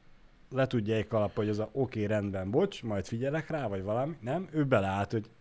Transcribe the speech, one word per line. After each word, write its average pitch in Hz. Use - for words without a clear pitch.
le 131
tudja 110
egy 107
kalap, 104
hogy 107
az 107
a 110
oké, 120
rendben, 101
bocs, 170
majd 101
figyelek 139
rá, 147
vagy 98
valami. 127
Nem, 131
ő 151
beleállt, 101
hogy 110